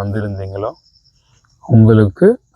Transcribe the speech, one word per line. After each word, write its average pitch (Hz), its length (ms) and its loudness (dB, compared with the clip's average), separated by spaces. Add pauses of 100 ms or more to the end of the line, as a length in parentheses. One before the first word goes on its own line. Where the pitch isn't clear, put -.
வந்திருந்தீங்களோ, 101 680 -10 (920)
உங்களுக்கு 110 760 2 (160)